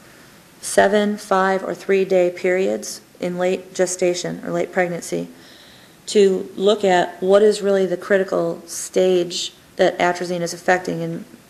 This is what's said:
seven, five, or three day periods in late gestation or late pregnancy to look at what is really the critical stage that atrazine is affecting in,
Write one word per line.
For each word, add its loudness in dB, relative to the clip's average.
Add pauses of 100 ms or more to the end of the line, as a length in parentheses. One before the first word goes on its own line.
(600)
seven, 2
five, 0
or -6
three 0
day 2
periods -4 (180)
in -6
late -2
gestation -2
or -6
late -4
pregnancy -4 (800)
to 4
look 2
at 2
what 6
is 4
really 2
the -2
critical -2
stage 0 (240)
that 2
atrazine -2
is -6
affecting -2
in, -8 (260)